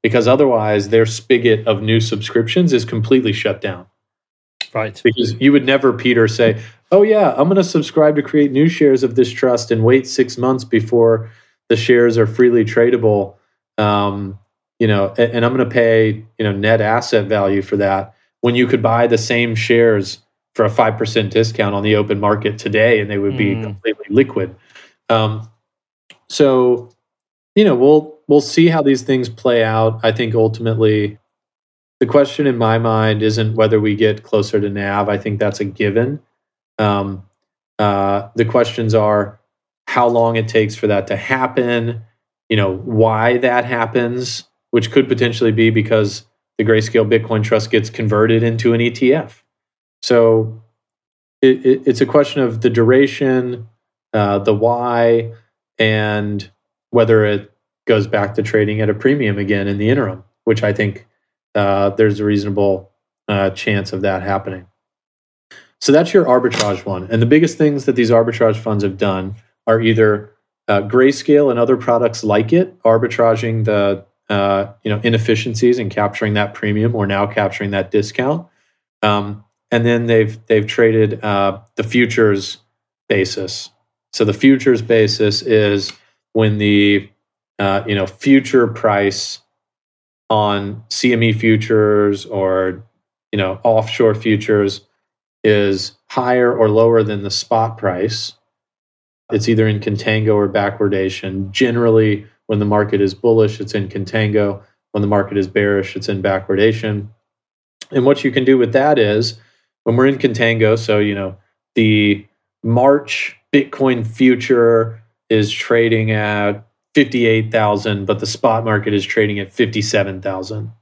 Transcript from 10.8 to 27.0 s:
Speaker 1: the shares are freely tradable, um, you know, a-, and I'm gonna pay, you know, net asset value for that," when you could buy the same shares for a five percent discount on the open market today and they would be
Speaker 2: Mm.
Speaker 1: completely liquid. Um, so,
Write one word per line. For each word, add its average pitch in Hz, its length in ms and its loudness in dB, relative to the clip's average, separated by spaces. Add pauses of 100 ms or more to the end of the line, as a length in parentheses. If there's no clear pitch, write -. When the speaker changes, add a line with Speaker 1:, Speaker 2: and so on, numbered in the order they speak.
Speaker 1:
the 117 60 4
shares 120 420 2
are 110 100 2
freely 117 380 2
tradable, 113 720 0 (420)
um, 101 600 -2 (420)
you 117 80 0
know, 98 300 0
a-, 117 160 0
and 117 120 0
I'm 117 60 2
gonna 127 180 0
pay, 113 560 0 (120)
you 113 60 -6
know, 104 80 0
net 107 300 0
asset 107 460 0
value 98 340 0
for 101 160 -4
that," 98 360 -2 (280)
when 120 140 0
you 123 120 2
could 113 140 0
buy 117 260 2
the 113 100 2
same 120 380 -2
shares 110 640 2 (360)
for 110 100 2
a 107 40 0
five 110 280 0
percent 110 340 -2
discount 110 440 0
on 101 80 -4
the 107 120 2
open 104 240 0
market 104 380 -2
today 107 420 2
and 104 120 -6
they 101 80 -4
would 98 180 -2
be 101 180 0
Speaker 2:
Mm. 110 80 -6
Speaker 1:
completely 104 460 -6
liquid. 104 460 0 (520)
Um, 110 420 -2 (800)
so, 127 600 2 (680)